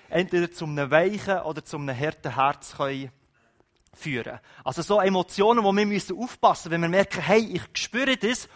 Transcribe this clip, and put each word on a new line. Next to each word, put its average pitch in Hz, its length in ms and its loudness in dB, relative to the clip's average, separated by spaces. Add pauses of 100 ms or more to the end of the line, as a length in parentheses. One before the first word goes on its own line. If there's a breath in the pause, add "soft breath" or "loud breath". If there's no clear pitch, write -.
entweder 175 420 0
zu - 140 -10
einem 147 240 -4
weichen 185 500 2
oder 156 240 -8
zu - 140 -10
einem 139 200 -6
harten 143 380 -6
Herz 135 420 0
können 135 340 -6 (840)
führen. 120 460 -8 (240 loud breath)
Also 135 180 -6
so 208 200 2
Emotionen, 196 640 2
wo 196 100 4
wir 208 120 2
müssen 202 320 -4
aufpassen, 202 540 0
wenn 170 100 0
wir 165 80 0
merken, 190 320 0
hey, 190 200 4
ich 180 220 -6 (100)
spüre 262 420 -2
das, 233 400 -2